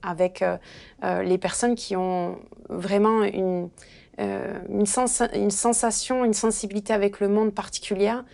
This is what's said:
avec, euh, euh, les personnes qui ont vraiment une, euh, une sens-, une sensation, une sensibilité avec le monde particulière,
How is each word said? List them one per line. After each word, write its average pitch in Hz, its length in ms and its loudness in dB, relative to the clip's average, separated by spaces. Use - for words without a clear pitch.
avec, 180 380 0
euh, 180 160 0
euh, 180 200 0
les 185 140 2
personnes 208 380 0
qui 202 220 -6
ont 185 420 -2
vraiment 202 560 2
une, 185 460 -2
euh, 196 480 -4
une 208 180 2
sens-, 254 360 2
une 202 160 2
sensation, 233 760 0
une 220 100 4
sensibilité 208 580 -2
avec 202 260 2
le 202 100 2
monde 214 240 2
particulière, 208 720 -2